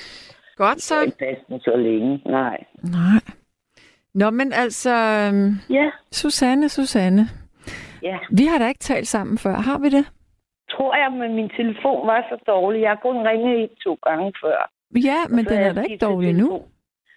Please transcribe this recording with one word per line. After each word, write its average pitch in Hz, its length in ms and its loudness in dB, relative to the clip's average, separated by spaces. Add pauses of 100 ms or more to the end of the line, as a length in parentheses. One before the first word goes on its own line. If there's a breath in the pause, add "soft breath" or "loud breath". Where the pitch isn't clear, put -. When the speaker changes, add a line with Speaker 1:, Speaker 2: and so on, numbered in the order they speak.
(560 loud breath)
Speaker 1:
Godt 214 240 0
så. - 140 -4
Speaker 2:
Det 302 60 2
er 302 40 2
ikke - 140 -4
passende 135 460 -8
så 117 120 2
længe, 120 500 0
nej. 131 380 -2 (180)
Speaker 1:
Nej. 175 380 4 (960 soft breath)
Nå, 208 160 2
men 254 220 -2
altså, 247 420 -2
øhm, 208 600 2 (160)
Speaker 2:
Ja. 285 200 2 (220)
Speaker 1:
Susanne, 285 560 0
Susanne. 214 600 2 (720 loud breath)
Speaker 2:
Ja. 185 160 -6 (120)
Speaker 1:
Vi 220 160 4
har 320 120 2
da 233 100 2
ikke - 120 -6
talt - 280 -4
sammen 214 300 -4
før, 190 180 -2
har 254 220 -2
vi 285 100 0
det? 277 160 4 (640)
Speaker 2:
Tror 269 260 -2
jeg, 269 160 0
men 233 220 -4
min 220 140 -2
telefon 233 580 -2
var 226 140 2 (100)
så 240 60 -6 (100)
dårlig. 202 360 2
Jeg 214 80 2
har 208 120 0
kun 247 140 -2 (100)
ringet 233 360 2
en, 214 60 -4 (160)
to 170 220 -2
gange 170 260 0 (120)
før. 143 260 0 (340)
Speaker 1:
Ja, 277 200 2
Speaker 2:
Og - 60 -6
Speaker 1:
men 233 140 2
Speaker 2:
så 202 60 -2
Speaker 1:
den 214 80 2
Speaker 2:
har 196 40 2
Speaker 1:
er 196 40 4
Speaker 2:
jeg 180 100 0
Speaker 1:
da 202 40 -2
ikke 294 100 -2
Speaker 2:
skiftet 214 180 -2
Speaker 1:
dårlig 180 240 2
nu. 175 60 4
Speaker 2:
telefon. 294 300 0 (480 soft breath)